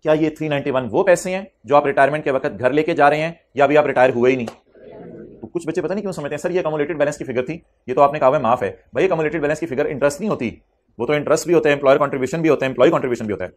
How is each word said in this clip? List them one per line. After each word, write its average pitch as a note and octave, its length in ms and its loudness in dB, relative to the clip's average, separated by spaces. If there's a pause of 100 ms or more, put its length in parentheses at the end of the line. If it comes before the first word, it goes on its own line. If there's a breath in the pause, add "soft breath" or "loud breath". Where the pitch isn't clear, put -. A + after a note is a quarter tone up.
क्या D#3 100 2
ये D#3 180 2
थ्री D#3 180 -6
नाइंटी C#3+ 220 -2
वन C3 120 0
वो B2 200 -2
पैसे F#3 280 2
हैं G3 200 -8 (160)
जो C3+ 100 4
आप D3 100 4
रिटायरमेंट C#3+ 380 2
के C#3+ 60 -2
वक्त C3+ 180 -2
घर B2 240 0
लेके D#3 220 0
जा D3 140 4
रहे D3+ 120 0
हैं, E3 200 -6 (160)
या C#3 80 4
अभी C#3+ 120 4
आप D3 100 4
रिटायर B2+ 240 4
हुए A#2+ 200 2
ही C3+ 60 2
नहीं? A#2+ 100 -4 (960)
तो - 60 -16
कुछ E3+ 200 -8
बच्चे D#3+ 140 -4
पता D#3+ 140 -4
नहीं G#3 80 -6
क्यों G3 100 -8
समझते D3 220 -8
हैं, D3 60 -8
"सर, - 120 -4
ये F3+ 100 0
accumulated D#3 340 -4
बैलेंस D3 200 -2
की D#3 80 -10
फिगर B2 180 -4
थी, D3+ 220 -8 (240)
ये B2 60 -4
तो D3 60 0
आपने C#3+ 180 2
कहा C#3 100 4
हुआ C3+ 80 2
है D3 60 -2
माफ A#2 200 0
है।" G2 220 -6 (100)
भाई, C#3 100 0
accumulated D#3+ 360 0
बैलेंस D3 200 -2
की E3 60 -6
फिगर C#3 200 -2
इंटरेस्ट C#3+ 340 -2
नहीं G#3 100 -4
होती, B2 320 -4 (380)
वो A#2 60 -4
तो D3 80 0
इंटरेस्ट D3 320 0
भी E3 60 0
होता D#3 160 4
है, D3 60 4
एम्प्लॉयर C#3+ 240 4
कॉन्ट्रीब्यूशन C#3+ 440 -2
भी D#3+ 60 2
होता C3+ 180 2
है, C3 40 -2
एम्प्लॉय B2+ 200 4
कॉन्ट्रीब्यूशन B2+ 360 -2
भी G#2 60 -4
होता F#2 120 -6
है। F2 120 -10